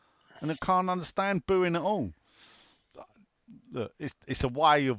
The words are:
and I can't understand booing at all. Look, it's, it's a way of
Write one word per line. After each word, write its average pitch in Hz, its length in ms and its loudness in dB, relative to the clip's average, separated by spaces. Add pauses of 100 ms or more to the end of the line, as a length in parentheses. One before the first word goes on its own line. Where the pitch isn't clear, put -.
(400)
and 156 120 -4
I 143 100 -6
can't 185 260 2
understand 185 580 -2
booing 185 280 2
at 170 80 -2
all. 160 300 -2 (1600)
Look, 117 260 -8
it's, 151 160 -8 (120)
it's 135 180 -4
a 131 40 0
way 147 380 4
of 120 120 0